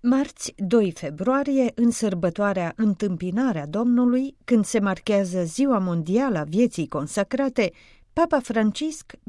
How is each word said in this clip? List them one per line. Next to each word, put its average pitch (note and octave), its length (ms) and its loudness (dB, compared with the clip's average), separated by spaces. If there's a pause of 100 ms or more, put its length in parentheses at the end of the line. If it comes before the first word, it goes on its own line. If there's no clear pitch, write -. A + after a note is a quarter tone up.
Marți, C4+ 480 0
doi G3+ 380 2
februarie, B3+ 800 0
în A#3 160 4
sărbătoarea F#3 840 -2
Întâmpinarea F#3+ 880 -2
Domnului, B3 800 2
când A3 220 2
se - 140 0
marchează F#3+ 640 0
Ziua A#3+ 360 0
Mondială F#3 580 0
a D3+ 60 -2
Vieții E3+ 440 0
Consacrate, B3+ 840 -2 (420)
Papa D#4+ 260 2
Francisc A3+ 760 -2 (160)